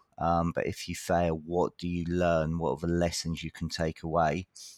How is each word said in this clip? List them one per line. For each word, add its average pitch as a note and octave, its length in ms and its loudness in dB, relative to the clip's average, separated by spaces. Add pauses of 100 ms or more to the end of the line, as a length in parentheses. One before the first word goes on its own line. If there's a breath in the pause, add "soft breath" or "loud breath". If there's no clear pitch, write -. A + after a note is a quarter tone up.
(180)
um, E2+ 360 2
but - 120 0
if - 220 -6
you F2 60 -6
fail, E2+ 500 2
what F2 340 0
do F2+ 100 -6
you F2 180 -2
learn? E2+ 520 2
What D#2+ 140 0
are D2+ 140 -4
the E2+ 60 2
lessons E2+ 500 0
you D#2+ 80 -8
can D#2+ 200 -6
take E2 320 -4
away, E2 440 0 (320 loud breath)